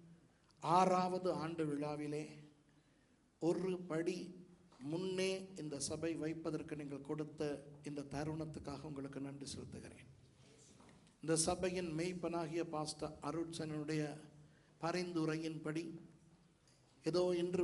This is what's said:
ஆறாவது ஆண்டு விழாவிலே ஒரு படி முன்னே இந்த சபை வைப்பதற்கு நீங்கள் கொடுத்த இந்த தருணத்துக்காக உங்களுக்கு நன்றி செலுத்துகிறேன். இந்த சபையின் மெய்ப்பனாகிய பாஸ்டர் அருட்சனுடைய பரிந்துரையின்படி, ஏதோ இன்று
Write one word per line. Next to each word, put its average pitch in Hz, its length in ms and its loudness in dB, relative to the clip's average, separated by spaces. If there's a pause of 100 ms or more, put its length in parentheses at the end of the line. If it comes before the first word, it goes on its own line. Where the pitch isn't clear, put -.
(640)
ஆறாவது 185 680 6 (140)
ஆண்டு 165 260 0
விழாவிலே 147 520 -2 (1200)
ஒரு 175 300 2 (180)
படி 165 260 0 (760)
முன்னே 185 400 2 (300)
இந்த 151 140 -4 (120)
சபை 160 240 0 (100)
வைப்பதற்கு 156 600 -2
நீங்கள் 139 280 -6
கொடுத்த 151 320 -4 (480)
இந்த 143 240 -6
தருணத்துக்காக 147 800 -4
உங்களுக்கு 135 360 -6
நன்றி 139 240 -8
செலுத்துகிறேன். - 560 -12 (1160)
இந்த 156 120 4 (120)
சபையின் 180 520 2
மெய்ப்பனாகிய 170 640 0 (100)
பாஸ்டர் 151 400 -4 (160)
அருட்சனுடைய 156 760 -2 (800)
பரிந்துரையின்படி, 160 1000 0 (1200)
ஏதோ 170 180 6 (200)
இன்று 180 200 4